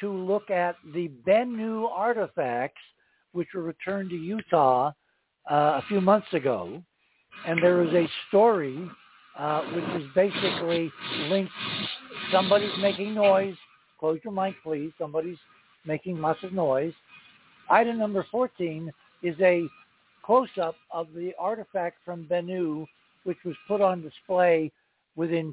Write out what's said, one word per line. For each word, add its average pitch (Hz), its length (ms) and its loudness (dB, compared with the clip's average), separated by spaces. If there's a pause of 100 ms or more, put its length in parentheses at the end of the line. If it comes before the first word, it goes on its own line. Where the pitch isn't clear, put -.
to 202 120 -4
look 196 380 -2
at 175 240 0 (180)
the 170 160 -4 (160)
Bennu 220 640 0
artifacts, 175 920 -2 (500)
which 175 240 -4
were 180 80 -6
returned 185 480 -6
to 175 60 -6
Utah, 156 720 2 (580)
uh, 147 60 0 (260)
a - 60 -10
few 202 140 0
months 196 340 4
ago. 127 480 -2 (640)
And 165 160 0
there 175 220 6
is 165 100 0
a 170 140 4 (200)
story, 180 600 4 (480)
uh, 151 240 -2 (100)
which 170 300 -4
is 139 140 -12
basically 170 720 0 (380)
linked. 190 240 0 (800)
Somebody's 190 480 4
making 196 340 -2
noise. 196 400 4 (460)
Close 160 240 0
your 214 80 -10
mic, 190 320 -4
please. 156 340 -6
Somebody's 160 400 -6 (480)
making 156 340 -6
lots 156 220 -2
of 185 100 -10
noise. 160 400 0 (800)
Item 233 280 4
number 208 320 -2
fourteen 165 600 -4 (300)
is 170 180 -4
a 175 260 4 (580)
close-up 190 500 2 (160)
of 170 240 -6
the 175 240 -8
artifact 185 680 -6
from 170 220 -10
Bennu, 175 600 -4 (380)
which 175 200 -6
was 170 100 -6 (140)
put 202 120 0
on 185 220 2
display 165 720 2 (440)
within 160 360 -2